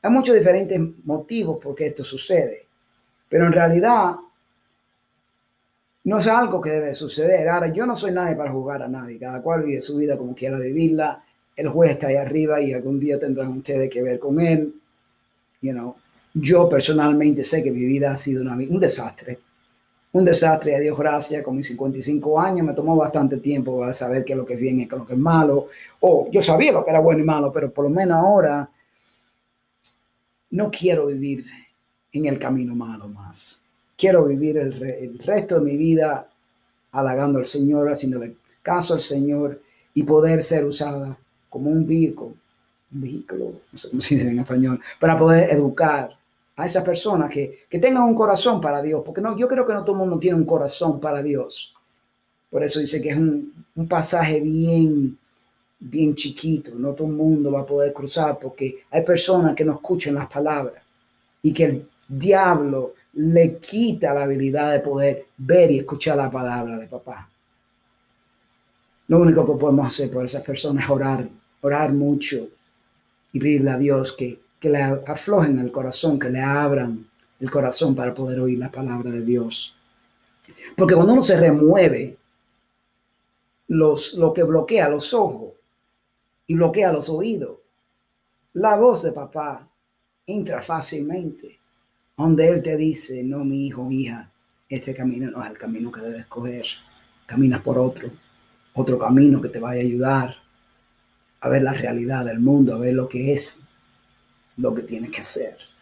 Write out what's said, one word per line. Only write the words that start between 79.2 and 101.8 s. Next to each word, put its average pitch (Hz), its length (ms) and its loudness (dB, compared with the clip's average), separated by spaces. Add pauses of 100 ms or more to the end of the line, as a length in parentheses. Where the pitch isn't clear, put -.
Dios. 117 520 -2 (1000)
Porque 185 180 4
cuando 180 200 6
uno 262 80 6
se 180 180 4
remueve 151 800 4 (1500)
los, 156 460 2
lo 165 180 2
que 175 100 2
bloquea 160 460 2
los 147 240 -2
ojos 160 400 -2 (920)
y 165 100 -2
bloquea 170 360 2
los 147 180 -4
oídos, 160 480 -6 (960)
la 208 220 2
voz 208 280 4
de 160 80 -2
papá 143 560 -10 (580)
entra 170 360 -6
fácilmente, 160 960 -8 (600)
donde 160 320 4
él 170 140 2
te 156 120 -2
dice, 151 480 -4
"No, 139 220 -6
mi 139 220 -4
hijo, 127 240 -8
hija, 117 400 -6 (360)
este 131 260 -8
camino 127 360 -6
no 123 140 -12
es 107 80 -14
el 107 60 -18
camino 113 340 -8
que 110 100 -16
debes 117 240 -12
coger. 120 400 -10 (640)
Caminas 123 340 2
por 123 160 -2
otro, 127 320 -2 (640)
otro 127 240 0
camino 131 420 6
que 113 100 -6
te 117 100 -10
vaya 123 220 -6
a 123 40 -2
ayudar 127 500 0 (1080)
a 127 80 -2
ver 135 120 4
la 135 120 0
realidad 123 520 -4